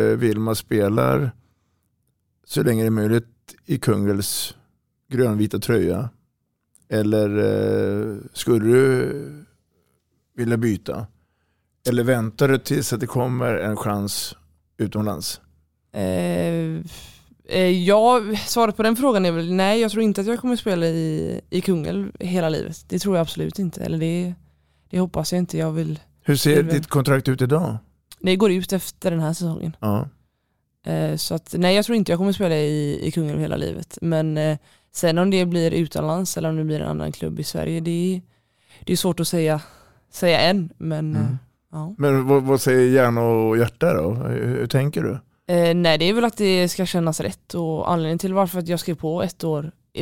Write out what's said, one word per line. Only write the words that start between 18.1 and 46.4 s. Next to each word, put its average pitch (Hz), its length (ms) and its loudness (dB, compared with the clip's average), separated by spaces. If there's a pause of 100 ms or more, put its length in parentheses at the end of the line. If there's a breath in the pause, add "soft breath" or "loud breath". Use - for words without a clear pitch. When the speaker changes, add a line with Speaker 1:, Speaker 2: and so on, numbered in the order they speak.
Speaker 2:
svaret 226 300 2
på 220 60 -2
den 220 120 4
frågan 226 300 2
är 175 60 2
väl 165 220 -2
nej, 196 280 2
jag 220 100 0
tror 220 120 0
inte 202 180 2
att 196 60 -2
jag 233 120 -2
kommer 247 160 0
spela 180 300 0
i, 160 640 -2
i 180 120 -2
Kungälv 185 580 -2
hela 180 300 0
livet. - 380 -6
Det 180 120 -4
tror 196 160 0
jag 170 60 2
absolut 160 380 -6
inte. 180 240 -4
Eller 165 140 -2
det, 170 360 -2 (560)
det 180 100 -2
hoppas 175 340 -2
jag 180 60 2
inte. 175 180 -2
Jag 160 140 -2
vill, 156 280 -4 (240)
Speaker 1:
Hur 143 120 4
ser 147 200 4
Speaker 2:
vill 151 100 6
väl 156 100 0
Speaker 1:
ditt 156 120 0
kontrakt 135 400 2
ut 131 140 0
idag? 127 360 2 (420)
Speaker 2:
Det 185 160 2
går 196 160 4
ut 185 220 -2
efter - 380 -2
den 165 80 0
här 156 140 0
säsongen. 160 460 -4
Speaker 1:
Ja. 107 280 0 (800)
Speaker 2:
Eh, 156 300 -2
så 165 200 -4
att, - 220 -8
nej, 180 180 4
jag 208 100 2
tror 233 100 0
inte 202 160 2
jag 170 80 0
kommer 196 120 2
spela 185 240 0
i, 151 520 -2
i 156 40 -2
Kungälv 151 280 -2
hela 156 180 -2
livet. 151 440 -8
Men, 160 360 0
eh, 156 200 0 (360 soft breath)
sen 165 240 2
om 185 120 4
det 185 160 2
blir 170 260 2
utomlands 160 640 -2
eller 165 120 -2
om 160 80 -2
det 156 60 0
blir 151 180 -2
en - 60 -4
annan 156 240 -4
klubb 160 280 -8
i 151 40 -6
Sverige, 160 360 -4
det 170 360 -2
är, 180 60 -8 (640 soft breath)
det - 80 0
är 175 40 0
svårt 170 220 0
att 165 80 -2
säga, 156 340 0 (500 loud breath)
säga 170 300 2
än. 175 360 2
Men, 156 380 -4
Speaker 1:
Mm. 110 120 0
Speaker 2:
eh, 123 80 -2 (360)
ja. 160 260 -10
Speaker 1:
Men 135 300 2
vad, 139 160 6
vad 135 180 2
säger 127 300 4
hjärna 120 300 4
och 113 360 2
hjärta 117 360 0
då? 151 200 0
Hur, 120 320 -4
hur 120 220 -2
tänker 135 360 0
du? 104 80 -2 (420)
Speaker 2:
Eh, 170 220 4
nej, 165 220 4
det 160 120 2
är 208 40 2
väl 233 120 2
att 226 120 -2
det 185 320 2